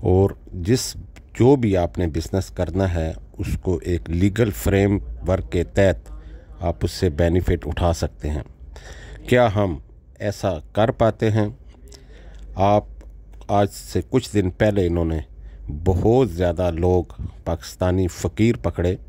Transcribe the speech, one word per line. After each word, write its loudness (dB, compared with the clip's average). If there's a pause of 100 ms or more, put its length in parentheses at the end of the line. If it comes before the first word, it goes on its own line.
और 4 (160)
जिस, -2 (400)
जो 8
भी 2
आपने 0
बिजनेस -2
करना -2
है, -2 (240)
उसको -2
एक -4
लीगल 2
फ्रेमवर्क 0
के 2
तहत 2 (580)
आप -2
उससे 0
बेनिफिट 0
उठा 0
सकते -6
हैं। -4 (840)
क्या 6
हम 0 (400)
ऐसा -4 (120)
कर 2
पाते 2
हैं? 0 (1000)
आप 2 (600)
आज 2
से -6
कुछ -2
दिन 2
पहले 2
इन्होंने 0 (460)
बहुत 2
ज़्यादा 0
लोग 0 (300)
पाकिस्तानी -2
फ़कीर 0
पकड़े -2 (100)